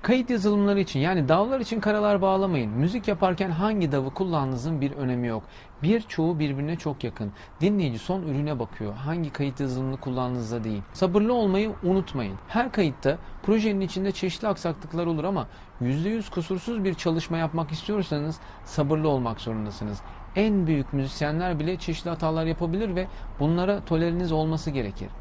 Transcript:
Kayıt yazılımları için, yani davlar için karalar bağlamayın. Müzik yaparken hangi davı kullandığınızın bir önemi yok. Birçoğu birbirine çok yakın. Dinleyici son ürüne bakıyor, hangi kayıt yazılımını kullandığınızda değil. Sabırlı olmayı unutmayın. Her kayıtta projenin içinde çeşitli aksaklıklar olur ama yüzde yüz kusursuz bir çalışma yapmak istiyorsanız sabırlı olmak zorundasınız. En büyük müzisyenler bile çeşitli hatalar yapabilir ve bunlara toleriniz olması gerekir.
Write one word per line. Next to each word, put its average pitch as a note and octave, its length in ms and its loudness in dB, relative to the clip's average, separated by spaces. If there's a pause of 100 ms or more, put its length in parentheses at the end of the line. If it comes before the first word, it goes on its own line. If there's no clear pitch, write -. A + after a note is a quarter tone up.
Kayıt B3+ 280 4
yazılımları G3+ 500 4
için, C#3 200 0
yani D#3 300 2
davlar A3 300 4
için A3+ 200 -2
karalar G#3 420 4
bağlamayın. F#3+ 500 2
Müzik F3+ 360 0
yaparken F#3 440 2
hangi F3+ 400 2
davı C3+ 220 0
kullandığınızın D3 680 0
bir C#3 100 0
önemi B2+ 360 -2
yok. A2 160 -2 (400)
Birçoğu E3+ 560 2
birbirine D3 360 -2
çok D3+ 280 -4
yakın. G#2+ 280 -4 (300)
Dinleyici E3+ 380 2
son F#3+ 220 -2
ürüne D3 380 -2
bakıyor, G#2+ 340 -4
hangi D3 400 -2
kayıt C#3 260 -2
yazılımını C3 380 -2
kullandığınızda B2 640 -2
değil. G#2+ 180 -2 (120)
Sabırlı G#3 400 2
olmayı G#3 380 2 (120)
unutmayın. D#3+ 520 0 (120)
Her A#3+ 240 0
kayıtta D#3 460 2 (260)
projenin G#3 380 2
içinde F#3+ 300 -2
çeşitli F#3+ 360 -2
aksaklıklar E3+ 580 -2
olur D#3+ 180 0
ama F3 240 0 (340)
yüzde C#3+ 280 2
yüz A3 200 -2
kusursuz F#3+ 540 -2
bir F#3 100 2
çalışma E3 440 0
yapmak D#3+ 340 -2
istiyorsanız D#3+ 680 -2 (260)
sabırlı D#3 440 2
olmak A#2+ 320 0
zorundasınız. G#2+ 600 -4 (340)
En G3+ 320 4
büyük C#3+ 260 2
müzisyenler D3+ 680 0
bile E3+ 180 -2
çeşitli E3+ 320 -4
hatalar D#3+ 360 0
yapabilir E3+ 500 0
ve F#3 120 0 (320)
bunlara F3 460 2
toleriniz E3+ 460 2
olması D#3 400 0
gerekir. G2+ 380 -4 (120)